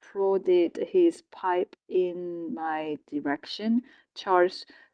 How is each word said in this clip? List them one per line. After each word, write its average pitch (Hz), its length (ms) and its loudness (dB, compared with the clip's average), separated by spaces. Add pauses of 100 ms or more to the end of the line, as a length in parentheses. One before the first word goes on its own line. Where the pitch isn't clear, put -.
prodded 185 760 0
his 175 540 2
pipe 180 440 -2 (140)
in 175 640 -4
my 156 440 -6 (140)
direction. 175 720 -2 (320)
"Charles, 180 500 2 (280)